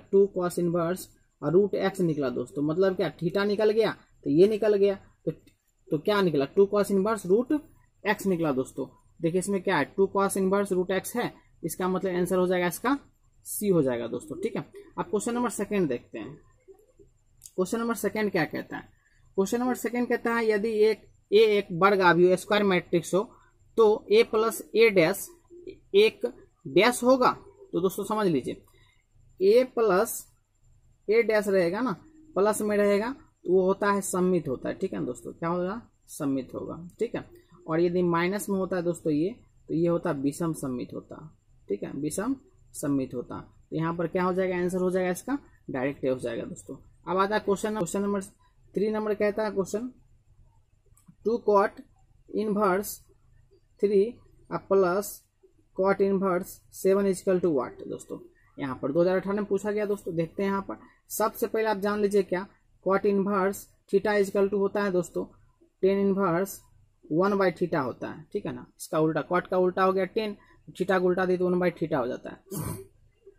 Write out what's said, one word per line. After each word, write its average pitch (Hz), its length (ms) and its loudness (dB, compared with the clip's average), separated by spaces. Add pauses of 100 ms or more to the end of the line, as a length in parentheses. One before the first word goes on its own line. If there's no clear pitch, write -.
टू 196 320 4
cos 180 220 -2
inverse 175 500 -2 (340)
और 147 100 -2
root 196 240 4
एक्स 190 240 -2
निकला 147 300 0
दोस्तों। 127 340 -6
मतलब 185 320 2
क्या, 185 200 -2
theta 185 300 -2
निकल 208 240 2
गया 214 260 0 (300)
तो 143 40 0
ये 170 180 8
निकल 214 280 2
गया, 196 180 4 (300)
तो, 160 80 -4 (560)
तो 156 100 0
क्या 208 240 0
निकला, 147 240 2
टू 196 280 4
cos 208 160 0
inverse 202 360 0
root 220 260 2 (520)
x 208 220 -2
निकला 165 260 2
दोस्तों। 131 340 -4 (340)
देखिए 165 180 0
इसमें 196 240 -2
क्या 190 140 0
है, 143 100 2
टू 196 300 0
cos 196 200 2
inverse 196 360 0
root 180 180 0
x 190 260 -4
है, 220 160 -4 (320)
इसका 185 240 -4
मतलब 185 280 -2
answer 180 200 0
हो 180 100 2
जाएगा 180 200 0
इसका 247 320 -2 (480)
सी - 220 -4
हो 170 140 6
जाएगा 120 240 -2
दोस्तों, 120 340 -10
ठीक 381 160 -4
है। 170 80 -6 (340)
अब 269 60 -4
क्वेश्चन 226 300 -4
number 240 160 -2
second 202 380 -2
देखते 120 300 -8
हैं। 107 160 -14 (1200)
question 185 220 -2
number 233 180 -2
second 208 360 -2
क्या 165 140 0
कहता - 300 -10
है, - 120 -14 (480)
question 196 240 0
number 247 160 0
second 240 320 -2
कहता 233 260 0
है 233 140 0
यदि 214 240 0 (100)
एक 214 240 2 (240)
ए 202 180 6
एक 202 240 2
वर्ग 190 280 4
अवयव 175 360 6
square 202 280 0
matrix 180 500 0
हो 202 60 2 (580)
तो 220 320 4
a 214 140 6
plus 226 360 -2 (160)
ए 226 140 8
dash 185 360 2 (680)
एक 214 300 4 (420)
डैश 226 360 2
होगा। 247 280 4 (420)
तो 170 80 -4
दोस्तों 190 240 -2
समझ 214 220 -2
लीजिए, 147 360 -2 (800)
ए 214 240 6 (100)
प्लस 214 400 2 (920)
ए 220 140 4
डैश 214 260 0
रहेगा 190 320 2
ना, 247 120 -4 (420)
प्लस 208 280 0
में 208 140 0
रहेगा 202 340 2
तो - 420 -8
वो 185 120 4
होता 190 280 0
है 202 100 0
सममित 180 460 0
होता 127 200 -6
है, 120 60 -6
ठीक 190 180 -6
है 202 60 -6
ना 160 80 -6
दोस्तों, 127 260 -10
क्या - 160 -8
होगा, 180 320 -4 (280)
सममित 135 460 -6
होगा, - 240 -10 (200)
ठीक 233 180 -4
है। - 80 -10 (420)
और 160 140 0
यदि 175 240 2
माइनस 175 440 0
में 202 100 -2
होता 185 180 -2
है 175 60 -2
दोस्तों 165 300 -2
ये, 156 180 0 (380)
तो 147 60 -4
ये 170 140 0
होता 170 240 0
विषम 147 420 -4
सममित 127 400 -8
होता, - 260 -16 (480)
ठीक 196 140 -6
है, - 100 -10
विषम 190 440 -4 (380)
सममित 139 400 -4
होता। 117 260 -10 (300)
तो 147 60 -6
यहाँ 165 180 -2
पर 170 120 -4
क्या 180 180 -2
हो 185 80 2
जाएगा, 185 240 -2
आंसर 180 240 -2
हो 185 100 0
जाएगा 185 200 0
इसका 254 280 -6 (320)
डायरेक्ट 139 340 -4
हो 131 140 0
जाएगा 120 260 -6
दोस्तों। - 320 -16 (300)
अब 175 120 -2
आता 196 160 0
है 208 60 0
क्वेश्चन, 214 360 -2
क्वेश्चन 196 260 -4
नंबर 202 200 -2 (520)
थ्री 208 160 -2
नंबर 214 240 -2
कहता 208 300 0
है 214 80 -4
क्वेश्चन, 208 380 -4 (1300)
टू 226 160 0
cot 208 400 2 (480)
inverse 202 640 0 (920)
three 202 220 4 (640)
प्लस 196 400 2 (680)
cot 190 260 2
inverse 190 500 0 (220)
seven 196 320 2
is 185 140 -2
equal 185 200 0
to 180 100 0
what 123 380 -2
दोस्तों। - 300 -12 (400)
यहाँ 135 240 -6
पर 135 100 -2
दो 160 80 2
हज़ार 185 160 2
अठारह 190 200 -4
में 208 80 -4
पूछा 202 260 -2
गया 208 160 -2
दोस्तों, 202 300 -6
देखते 165 260 -4
हैं 196 80 0
यहाँ 196 120 -2
पर। 214 160 -14 (320)
सबसे 220 360 -2
पहले 220 220 -2
आप 214 100 -2
जान 208 220 -2
लीजिए 202 220 2
क्या, 185 240 -6 (400)
cot 190 200 2
inverse 202 560 0 (300)
theta 208 240 2
is 196 140 2
equal 196 200 2
to 208 80 -2
होता 196 240 -2
है 202 100 -2
दोस्तों 180 320 -2 (580)
tan 196 220 2
inverse 196 500 0 (600)
one 196 260 2
by 190 120 4
theta 165 320 -2
होता 117 240 -8
है, 151 240 -14
ठीक 202 140 -6
है 143 80 -6
ना। 127 120 -14 (120)
इसका - 200 -4
उल्टा, 156 300 2
cot 175 200 -2
का 185 100 0
उल्टा 185 240 2
हो 190 100 4
गया 190 160 -2
tan, 214 280 -4 (340)
theta 185 300 0
को 185 60 2
उल्टा 180 200 0
दे 180 100 2
तो 180 120 0
one 180 120 0
by 180 120 0
theta 156 240 -4
हो 123 120 -2
जाता - 220 -10
है। - 460 -10 (640)